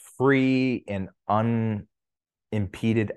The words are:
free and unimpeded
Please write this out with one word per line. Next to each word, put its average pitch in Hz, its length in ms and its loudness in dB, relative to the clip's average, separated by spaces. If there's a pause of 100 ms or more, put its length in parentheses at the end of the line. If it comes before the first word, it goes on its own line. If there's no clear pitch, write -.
(180)
free 131 720 2
and 95 200 -6 (200)
unimpeded 110 1900 -4